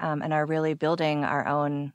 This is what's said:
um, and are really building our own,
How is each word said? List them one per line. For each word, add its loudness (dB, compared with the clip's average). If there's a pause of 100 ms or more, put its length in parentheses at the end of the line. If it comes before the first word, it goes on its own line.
um, -2
and -2
are 2
really 0
building 2
our 0
own, -2